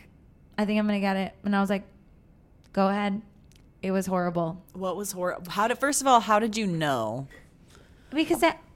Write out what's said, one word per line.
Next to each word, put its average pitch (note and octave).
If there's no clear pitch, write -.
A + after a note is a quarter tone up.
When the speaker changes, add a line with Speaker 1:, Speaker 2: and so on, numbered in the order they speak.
Speaker 1:
"I G#3
think G#3+
I'm G#3
gonna G3+
get G3
it." F#3+
And G3+
I G3
was G3
like, G3+
"Go G3
ahead." G3+
It F#3+
was F#3+
horrible. F3+
Speaker 2:
What F#3
was G3
hor-, F3+
how G3+
did, A#3+
first C#4
of C#4
all, A#3+
how G#3
did G#3+
you A3
know? C3+
Speaker 1:
Because D#4+
I, D#4